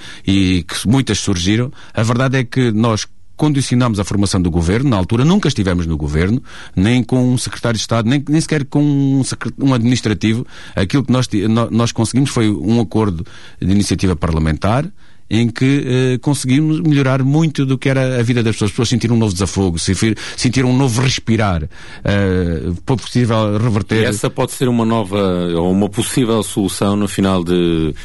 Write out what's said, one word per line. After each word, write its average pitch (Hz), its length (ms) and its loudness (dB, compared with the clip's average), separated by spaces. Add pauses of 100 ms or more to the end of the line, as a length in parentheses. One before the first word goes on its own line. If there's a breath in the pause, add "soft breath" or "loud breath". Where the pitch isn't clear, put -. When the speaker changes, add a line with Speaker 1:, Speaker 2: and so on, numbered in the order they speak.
(260 loud breath)
Speaker 1:
e 92 420 2
que - 200 -4
muitas 113 320 2
surgiram, 101 520 0 (220 loud breath)
a 110 80 -2
verdade 123 380 2
é 127 40 0
que 123 280 0
nós 107 340 0 (300)
condicionamos 127 640 2
a 101 40 0
formação 98 380 0
do 87 80 2
governo, 90 400 2
na 110 80 2
altura 110 260 2
nunca 180 240 4
estivemos 92 380 0
no 82 100 -2
governo, 78 460 0 (340 loud breath)
nem 117 280 4
com 127 280 2
um 123 60 2
secretário 113 400 -4
de - 40 -4
Estado, 113 280 0
nem, 139 180 0
nem 156 140 2
sequer 151 240 -2
com 147 180 0
um 139 400 2
secre-, - 360 -6
um 135 120 4
administrativo. 113 760 2 (280 loud breath)
Aquilo 104 280 0
que - 80 -2
nós 127 160 2
ti-, 104 200 -2
no-, 113 220 2
nós 113 220 0
conseguimos 123 400 0
foi 110 180 2
um 104 320 0
acordo 98 420 -2 (380 loud breath)
de 90 100 0
iniciativa 95 440 2
parlamentar, 80 760 -2 (380 soft breath)
em 113 200 2
que, 135 360 0
eh, 127 340 0
conseguimos 147 600 0
melhorar 139 420 2
muito 143 440 2
do 131 120 0
que 135 120 0
era 131 280 0
a 120 60 0
vida 120 180 0
das 110 140 0
pessoas. 107 140 0
As - 20 -6
pessoas 120 160 0
sentiram 120 260 0
um 117 60 4
novo 107 140 2
desafogo, 90 440 0
se 95 160 -2
fir-, 107 240 0 (200 loud breath)
sentiram 127 340 0
um 127 60 4
novo 127 240 2
respirar, 107 640 0 (380 loud breath)
eh, 92 640 0 (140)
foi 135 100 0
possível 110 640 0
reverter. 110 460 0
Speaker 2:
E - 20 2
essa 120 240 -2
pode 131 240 -4
ser 127 160 -2
uma 117 160 0
nova, 107 340 0 (340)
ou 85 160 0
uma 98 200 2
possível 113 540 0
solução 101 520 -2
no 101 140 -2
final 95 340 0
de, 82 500 0 (120)